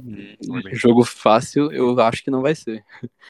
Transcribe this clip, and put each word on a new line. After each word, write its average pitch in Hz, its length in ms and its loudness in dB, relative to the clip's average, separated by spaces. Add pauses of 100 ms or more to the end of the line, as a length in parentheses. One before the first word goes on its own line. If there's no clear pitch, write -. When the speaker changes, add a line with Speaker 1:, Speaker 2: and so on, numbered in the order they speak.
Speaker 1:
Hum, 104 320 -16 (120)
foi 123 160 -8
bem. 98 100 -14
Speaker 2:
jogo 120 320 4
fácil, 131 680 0
eu 127 300 0
acho 113 220 0
que 139 80 -6
não 131 100 -2
vai 151 140 -2
ser. 110 280 -12 (460)